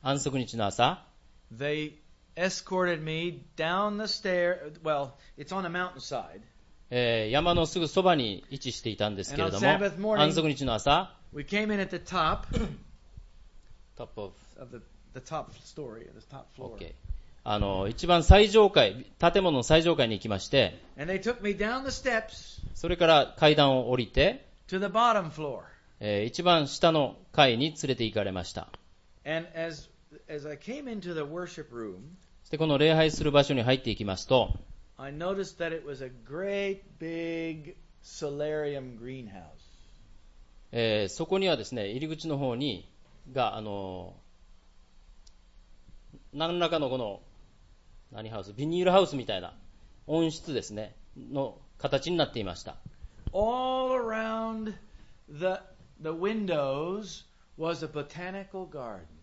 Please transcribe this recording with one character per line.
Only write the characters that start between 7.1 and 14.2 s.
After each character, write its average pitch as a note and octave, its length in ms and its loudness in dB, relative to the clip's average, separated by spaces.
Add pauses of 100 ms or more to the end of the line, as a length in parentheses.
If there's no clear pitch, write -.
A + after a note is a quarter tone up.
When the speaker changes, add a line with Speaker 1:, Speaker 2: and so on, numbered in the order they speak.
Speaker 1:
ー、 - 20 -2
山 D#3+ 240 2
の E3+ 100 4
す E3 160 -4
ぐ D#3+ 80 -2
そ F#3+ 140 2
ば F3+ 140 6
に A2 340 -4
位 C3+ 60 -10
置 - 160 -8
し - 100 -10
て A#2+ 80 -4
い G2+ 80 -8
た G#2 100 2
ん G#2 80 -4
で F#2+ 80 -4
す C3+ 100 -10
け D3 60 -2
れ - 100 0
ど F#2 80 -2
も、 - 80 2
Speaker 2:
And G3 160 4
on G3 100 0
Sabbath D#3 60 -12
morning, G#3+ 220 2
Speaker 1:
安 D3+ 140 6
息 D#3+ 120 2
日 C#3 200 0
の A#2+ 80 0
朝、 D3 420 2 (160)
Speaker 2:
we D3 100 -10
came G#3 300 -2
in G3+ 80 0
at F#3 160 -4
the - 80 -10
top. F3+ 360 0 (120)
Speaker 1:
<clears throat> G3+ 380 -4 (1120)
Top A2+ 180 -12
of G2 140 -10 (260)